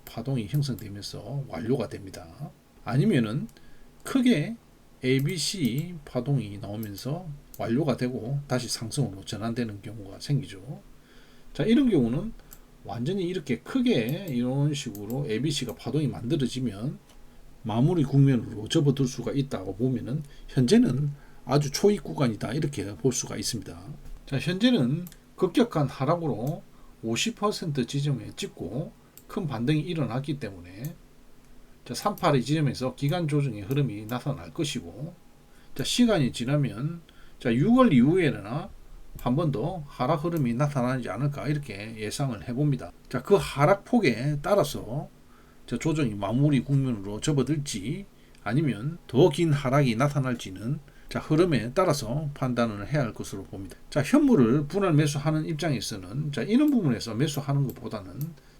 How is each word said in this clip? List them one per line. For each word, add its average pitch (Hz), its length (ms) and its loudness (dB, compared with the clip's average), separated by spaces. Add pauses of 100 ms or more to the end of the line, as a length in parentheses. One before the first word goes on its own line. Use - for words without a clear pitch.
파동이 117 460 -4
형성되면서 110 1000 -6
완료가 110 400 -2
됩니다. 92 640 -14 (320)
아니면은 139 640 2 (560)
크게 233 540 2 (440)
에이비씨 151 1000 0
파동이 117 540 -2
나오면서 107 680 -8 (320)
완료가 117 380 0
되고 127 520 -4
다시 120 200 -2
상승으로 107 560 -4
전환되는 113 580 -6
경우가 - 380 -14
생기죠. 107 600 -6 (720)
자, - 100 -4
이런 240 260 6
경우는 156 440 2 (500)
완전히 123 400 -4
이렇게 170 360 -4
크게 190 720 0
이런 131 420 2
식으로 113 560 -6
에이비씨가 123 460 -2
파동이 135 340 -2
만들어지면 123 880 -2 (640)
마무리 139 400 4
국면으로 120 640 4
접어들 139 400 4
수가 110 240 -4
있다고 98 460 -4
보면은, 123 460 -2 (260)
현재는 143 640 4 (340)
아주 143 260 2
초입 202 320 4
구간이다, 120 480 -2
이렇게 113 460 -4
볼 131 160 2
수가 - 240 -6
있습니다. 87 440 -8 (440)
자, 143 120 -4
현재는 180 720 2 (300)
급격한 175 500 2
하락으로 143 760 -2 (380)
오십 117 340 -2
퍼센트 175 500 0
지점에 131 500 -2
찍고 - 560 -8 (360)
큰 175 200 -4
반등이 127 320 2
일어났기 143 600 -4
때문에, 98 560 -10 (920)
자, 123 80 -10
삼팔이 156 500 2
지점에서 131 520 0
기간 160 320 0
조정의 139 340 0
흐름이 107 460 -2
나타날 123 460 -6
것이고, 127 600 -6 (640)
자, 131 80 -4
시간이 185 500 4
지나면, 139 680 -2 (380)
자, 120 140 2
육월 220 400 6
이후에나 135 760 4 (500)
한 123 160 0
번 160 160 2
더 160 360 -4
하락 147 360 0
흐름이 156 320 0
나타나지 127 540 0
않을까, 120 380 -2
이렇게 113 500 -4
예상을 107 500 -4
해봅니다. 123 440 0 (160)
자, - 140 -4
그 196 140 6
하락폭에 147 1080 2
따라서, 170 680 0 (580)
자, 120 100 -2
조정이 151 380 2
마무리 123 480 4
국면으로 110 580 0
접어들지 143 840 -2 (380)
아니면 127 540 0 (100)
더 120 220 6
긴 160 240 2
하락이 135 420 4
나타날지는, 127 840 -2 (300)
자, - 100 -6
흐름에 151 540 2
따라서 143 600 0
판단을 117 520 -2
해야 143 140 0
할 107 140 -2
것으로 98 300 -10
봅니다. 98 300 -12 (140)
자, 143 140 0
현물을 151 640 6
분할 185 260 2
매수하는 156 540 2
입장에서는, 139 840 -4
자, 113 120 -4
이런 254 260 4
부분에서 127 460 2
매수하는 143 500 0
것보다는, 98 540 -8 (400)